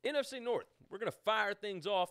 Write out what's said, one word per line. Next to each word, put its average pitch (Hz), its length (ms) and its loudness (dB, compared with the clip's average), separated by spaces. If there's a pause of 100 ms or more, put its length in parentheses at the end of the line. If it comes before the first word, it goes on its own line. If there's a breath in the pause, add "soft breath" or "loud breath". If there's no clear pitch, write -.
N 294 120 0
F 277 100 2
C 262 140 -8
North, 233 260 0 (240)
we're - 80 -12
gonna 208 140 -4
fire 208 420 2
things 196 320 -6
off 185 240 2